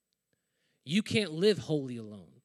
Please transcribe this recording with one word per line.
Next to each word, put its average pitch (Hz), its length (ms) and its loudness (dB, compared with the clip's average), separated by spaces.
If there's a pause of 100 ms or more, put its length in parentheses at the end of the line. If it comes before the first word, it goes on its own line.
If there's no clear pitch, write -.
(840)
You 185 200 0
can't 208 300 0
live 180 240 4
holy 135 400 -2
alone. 104 480 -14